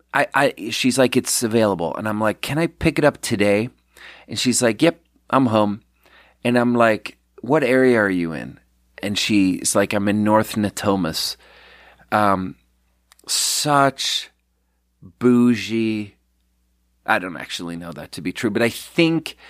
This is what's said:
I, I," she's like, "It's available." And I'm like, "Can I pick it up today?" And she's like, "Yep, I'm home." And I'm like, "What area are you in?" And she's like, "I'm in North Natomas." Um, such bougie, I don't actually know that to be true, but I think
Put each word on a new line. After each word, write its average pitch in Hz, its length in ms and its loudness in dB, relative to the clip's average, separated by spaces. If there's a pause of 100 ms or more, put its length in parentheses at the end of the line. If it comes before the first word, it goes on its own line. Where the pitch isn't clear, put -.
(140)
I, 139 200 2
I," 127 360 0
she's 120 280 -2
like, 127 180 2
"It's - 280 -2
available." 104 520 0
And 107 140 -6
I'm 107 100 -4
like, 107 220 -2
"Can 139 160 -6
I 165 100 0
pick - 320 -4
it 147 60 4
up - 160 0
today?" 104 480 0 (580)
And - 100 -12
she's 123 240 0
like, 113 200 0
"Yep, 165 180 2 (300)
I'm 131 180 2
home." 107 340 0 (640)
And 123 140 2
I'm 120 180 2
like, 113 420 2 (240)
"What 147 220 0
area 127 360 4
are 101 100 2
you 85 240 -2
in?" 64 260 -12 (420)
And 101 160 -4
she's 98 580 2
like, 101 180 0
"I'm 101 160 0
in 104 140 0
North 107 320 2
Natomas." 98 840 -2 (720)
Um, 98 440 0 (720)
such - 1000 -2 (920)
bougie, 113 920 2 (920)
I 107 140 0
don't 87 160 -10
actually 85 400 -10
know 85 160 -12
that 76 220 -16
to - 80 -14
be 90 100 -6
true, - 180 -2
but 110 120 -2
I 117 80 2
think 165 640 -2 (140)